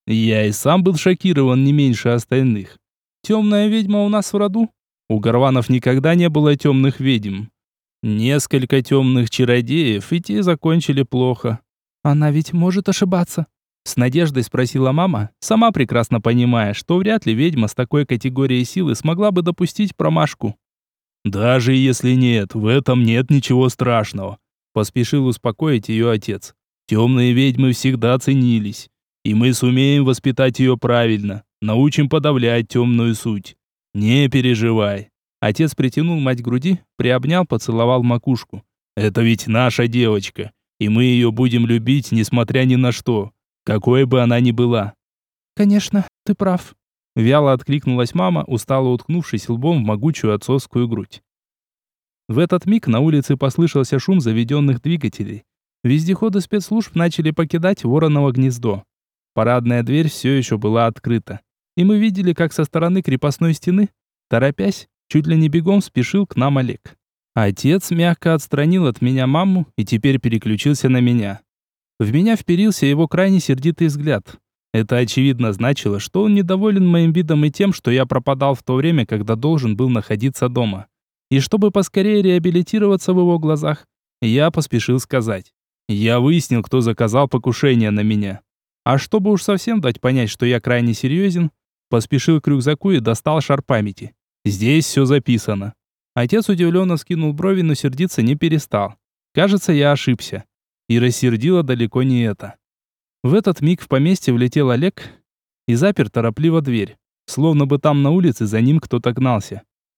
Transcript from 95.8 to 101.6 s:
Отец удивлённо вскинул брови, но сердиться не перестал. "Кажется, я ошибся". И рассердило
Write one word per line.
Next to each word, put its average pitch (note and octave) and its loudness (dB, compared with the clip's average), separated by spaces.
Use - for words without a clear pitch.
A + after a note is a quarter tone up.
Отец B2 0
удивлённо F3+ 0
вскинул D#3+ -4
брови, F#3 -2
но D#3+ 0
сердиться C#3 -4
не B2 2
перестал. D3 -2
"Кажется, F#3+ 2
я C#3+ 4
ошибся". - -4
И A#2 2
рассердило B2 2